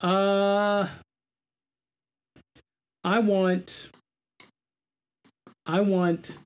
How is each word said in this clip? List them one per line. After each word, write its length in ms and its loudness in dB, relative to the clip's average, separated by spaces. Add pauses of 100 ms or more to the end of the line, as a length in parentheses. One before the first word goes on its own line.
Uh, 880 0 (2250)
I 160 2
want, 680 0 (1800)
I 140 0
want 640 0